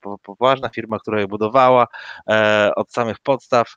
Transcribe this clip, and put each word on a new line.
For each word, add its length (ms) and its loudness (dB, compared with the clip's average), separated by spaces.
po-, 160 -14
poważna 520 -2
firma, 300 -8
która 200 -4
je 80 -2
budowała, 600 2
e, 460 4
od 160 -6
samych 280 -4
podstaw. 580 -2